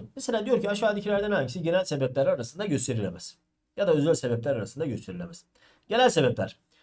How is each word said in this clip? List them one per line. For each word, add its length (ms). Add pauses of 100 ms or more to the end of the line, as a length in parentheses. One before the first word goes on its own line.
(160)
Mesela 300
diyor 160
ki 80
aşağıdakilerden 640
hangisi 300
genel 240
sebepler 420
arasında 380
gösterilemez? 720 (400)
Ya 100
da 60
özel 200
sebepler 420
arasında 300
gösterilemez. 600 (440)
Genel 200
sebepler. 500 (240)